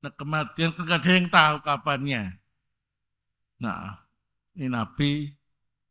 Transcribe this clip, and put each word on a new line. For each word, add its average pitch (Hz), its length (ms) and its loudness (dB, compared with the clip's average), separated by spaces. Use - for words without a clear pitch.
Nah, 139 80 -10
kematian 156 640 -2
kan 175 80 -6
nggak 165 160 0
ada 170 160 4
yang 180 160 2
tahu 156 220 6
kapannya. 135 720 -2
Nah, 92 320 -10
ini 135 160 -6
Nabi 143 640 -4